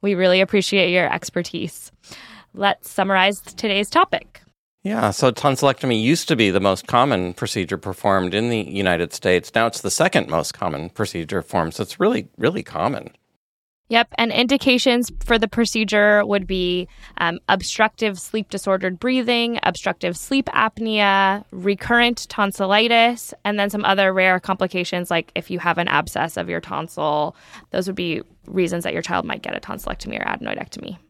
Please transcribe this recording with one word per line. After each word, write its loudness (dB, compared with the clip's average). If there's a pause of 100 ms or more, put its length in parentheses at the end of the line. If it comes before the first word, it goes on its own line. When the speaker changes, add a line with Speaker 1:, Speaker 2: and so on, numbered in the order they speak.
Speaker 1:
We 2
really 4
appreciate 2
your 2
expertise. -8 (640)
Let's -2
summarize 2
today's -2
topic. 2 (400)
Speaker 2:
Yeah, 0
so 2
tonsillectomy 0
used 2
to 2
be 4
the 2
most 2
common 2
procedure -4
performed -2
in 0
the 0
United 0
States. 0
Now 2
it's -6
the -2
second 0
most -2
common -6
procedure -6
form, -2
so -6
it's -12
really, 0 (100)
really 0
common. -4 (800)
Speaker 1:
Yep, 0
and 0
indications 2 (140)
for 2
the 0
procedure 2
would -2
be, -2 (300)
um, -2 (100)
obstructive 0
sleep -8
disordered -2
breathing, 0
obstructive -2
sleep -2
apnea, 2
recurrent 0
tonsillitis, 2 (100)
and -2
then 0
some -4
other 4
rare 4
complications -4
like -2
if -8
you -4
have 0
an -2
abscess 0
of -6
your -4
tonsil. -4 (360)
Those -2
would -6
be -4 (260)
reasons -2
that -4
your -4
child -2
might -8
get -8
a -6
tonsillectomy -10
or -4
adenoidectomy. -8 (120)